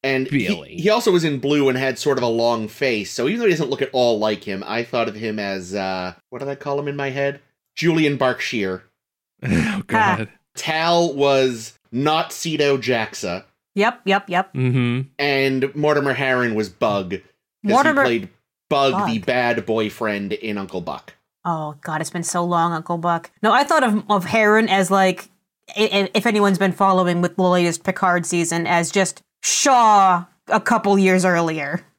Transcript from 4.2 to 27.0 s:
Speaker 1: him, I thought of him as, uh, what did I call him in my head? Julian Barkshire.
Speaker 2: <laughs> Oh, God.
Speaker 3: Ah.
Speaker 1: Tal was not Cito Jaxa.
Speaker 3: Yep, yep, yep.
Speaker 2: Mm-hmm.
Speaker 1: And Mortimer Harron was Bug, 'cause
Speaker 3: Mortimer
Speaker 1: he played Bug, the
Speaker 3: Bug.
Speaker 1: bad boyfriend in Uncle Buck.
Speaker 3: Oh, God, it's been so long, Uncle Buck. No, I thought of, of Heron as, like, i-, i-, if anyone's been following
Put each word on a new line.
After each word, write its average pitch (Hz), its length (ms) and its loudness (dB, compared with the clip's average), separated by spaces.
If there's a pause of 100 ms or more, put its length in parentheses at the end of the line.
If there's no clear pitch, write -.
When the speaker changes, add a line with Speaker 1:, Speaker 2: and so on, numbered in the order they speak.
Speaker 1:
him, 98 240 -8
I 117 160 -4
thought 117 260 -2
of 104 60 -10
him 107 240 -6
as, 98 380 -6
uh, 95 380 -6 (160)
what 123 100 -14
did 139 80 -8
I 139 80 -8
call 139 240 -6
him 143 80 -6
in 143 80 -8
my 139 140 -4
head? 139 300 -4 (360)
Julian 156 400 2
Barkshire. 113 720 -2
Speaker 2:
<laughs> - 40 -20 (520)
Oh, 196 440 -2
God. 196 420 0
Speaker 3:
Ah. - 60 -20 (200)
Speaker 1:
Tal 165 580 0
was 135 600 2 (160)
not 156 380 0
Cito 147 480 0
Jaxa. 110 680 -4 (320)
Speaker 3:
Yep, 220 280 0
yep, 196 240 0
yep. 180 260 -2
Speaker 2:
Mm-hmm. 127 540 0 (100)
Speaker 1:
And 135 560 0
Mortimer 147 400 2
Harron 123 400 0
was 107 140 -2
Bug, 101 440 -2
'cause 92 80 -8 (440)
Speaker 3:
Mortimer 269 380 2
Speaker 1:
he 262 40 2 (140)
played 95 80 -12 (420)
Bug, 139 380 2
the 113 100 -2
Speaker 3:
Bug. - 80 -6
Speaker 1:
bad 120 400 0
boyfriend 107 680 -4
in 104 260 -8
Uncle 92 220 -8
Buck. 78 340 -12 (300)
Speaker 3:
Oh, 156 360 -6
God, 156 200 -6
it's 160 100 -8
been 175 120 -8
so 175 220 -4
long, 170 280 0
Uncle 165 260 -6
Buck. 170 320 -4 (120)
No, 220 100 2
I 262 120 4
thought 302 180 2
of, 214 280 0
of 190 160 2
Heron 220 420 4
as, 190 240 2
like, 190 360 2 (480)
i-, 208 160 2
i-, 196 220 0
if 214 120 0
anyone's 202 320 2
been 190 140 2
following 185 480 2